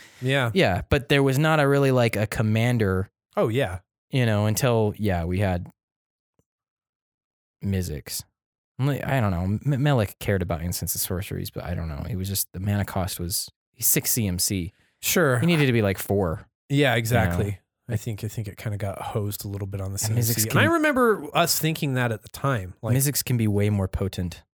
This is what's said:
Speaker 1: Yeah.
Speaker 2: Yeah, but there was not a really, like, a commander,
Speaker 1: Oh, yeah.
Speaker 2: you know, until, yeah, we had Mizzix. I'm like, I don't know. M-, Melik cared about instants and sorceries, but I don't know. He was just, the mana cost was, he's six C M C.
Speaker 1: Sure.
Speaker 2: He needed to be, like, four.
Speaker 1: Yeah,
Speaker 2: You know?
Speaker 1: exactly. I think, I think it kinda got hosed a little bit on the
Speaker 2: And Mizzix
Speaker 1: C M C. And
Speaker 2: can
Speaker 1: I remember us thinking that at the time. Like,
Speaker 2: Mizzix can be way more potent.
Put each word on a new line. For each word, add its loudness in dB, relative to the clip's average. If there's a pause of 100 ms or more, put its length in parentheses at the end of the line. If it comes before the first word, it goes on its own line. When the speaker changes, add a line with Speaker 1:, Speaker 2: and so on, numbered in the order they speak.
(220)
Speaker 1:
Yeah. 0
Speaker 2:
Yeah, 2
but 0
there 4
was 2
not 4
a 4
really, 4
like, 4
a 0
commander, 2 (260)
Speaker 1:
Oh, 2
yeah. -2 (320)
Speaker 2:
you 2
know, 2
until, 2
yeah, 0
we 0
had 0 (1900)
Mizzix. -6 (560)
I'm 0
like, -4
I 0
don't 2
know. -2
M-, -2 (240)
Melik 2
cared 0
about -4
instants -4
and -4
sorceries, -6
but -12
I -6
don't -6
know. -8
He -6
was -4
just, -4
the -10
mana 0
cost -4
was, -6 (220)
he's -4
six 0
C 0
M 0
C. -2 (280)
Speaker 1:
Sure. 2
Speaker 2:
He 2
needed 4
to 4
be, 4
like, 2
four. -2 (220)
Speaker 1:
Yeah, 4
Speaker 2:
You 2
know? 2
Speaker 1:
exactly. 0 (280)
I -2
think, -8
I -4
think -8
it -14
kinda -6
got -6
hosed -6
a -8
little -6
bit -8
on -6
the -6
Speaker 2:
And 0
Mizzix 2
Speaker 1:
C 2
M 0
C. -2
And -4
Speaker 2:
can 2
Speaker 1:
I 4
remember 2
us 2
thinking -2
that 0
at -6
the -20
time. -4
Like, 0
Speaker 2:
Mizzix 0
can 0
be 2
way 2
more 0
potent. -4 (100)